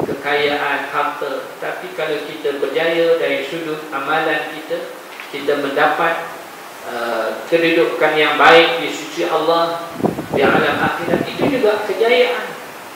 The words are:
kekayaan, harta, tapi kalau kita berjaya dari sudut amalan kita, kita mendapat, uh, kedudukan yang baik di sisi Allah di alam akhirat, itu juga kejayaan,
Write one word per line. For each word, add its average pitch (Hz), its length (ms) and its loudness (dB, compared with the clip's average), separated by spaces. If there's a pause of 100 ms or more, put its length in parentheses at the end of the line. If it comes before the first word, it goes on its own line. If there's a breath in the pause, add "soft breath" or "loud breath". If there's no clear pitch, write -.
kekayaan, 147 880 -2
harta, 143 560 -4 (160)
tapi 170 320 -8
kalau 156 320 -2
kita 147 320 -4
berjaya 165 640 2
dari 139 240 0
sudut 160 480 -6
amalan 156 560 -2
kita, 160 420 -8 (380)
kita 143 320 -2
mendapat, 165 640 0 (640)
uh, 117 560 -4
kedudukan 165 720 2
yang 151 160 4
baik 165 480 6
di 143 80 -4
sisi - 400 -4
Allah 170 560 2 (480)
di - 80 2
alam - 400 4
akhirat, - 400 0
itu - 320 0
juga 214 320 2
kejayaan, 240 640 2 (460)